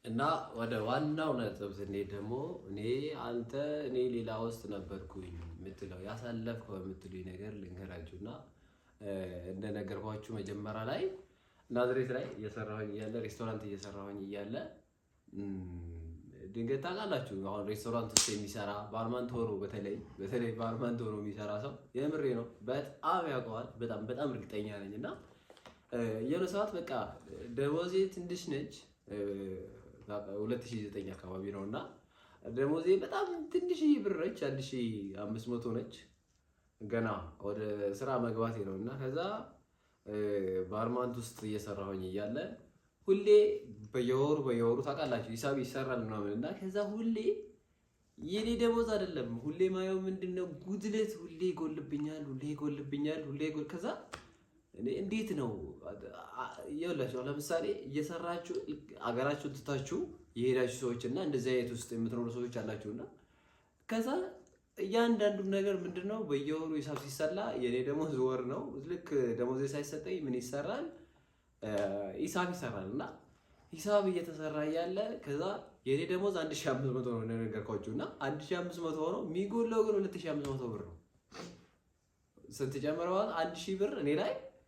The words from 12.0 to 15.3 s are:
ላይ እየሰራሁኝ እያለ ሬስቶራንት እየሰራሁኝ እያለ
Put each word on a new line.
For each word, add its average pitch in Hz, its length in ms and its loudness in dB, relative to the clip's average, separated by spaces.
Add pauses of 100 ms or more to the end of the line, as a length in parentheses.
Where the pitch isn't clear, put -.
ላይ 123 200 0
እየሰራሁኝ 107 600 -4
እያለ 107 300 -4
ሬስቶራንት 110 420 -4
እየሰራሁኝ 98 580 -6
እያለ 101 340 -4 (2000)